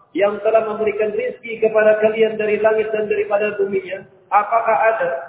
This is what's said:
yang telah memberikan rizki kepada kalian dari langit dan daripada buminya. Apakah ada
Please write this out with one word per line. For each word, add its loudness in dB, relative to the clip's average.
yang 0
telah 2
memberikan -2
rizki -8
kepada 4
kalian 2
dari 2
langit 2
dan -4
daripada 0
buminya. -4
Apakah 0
ada -4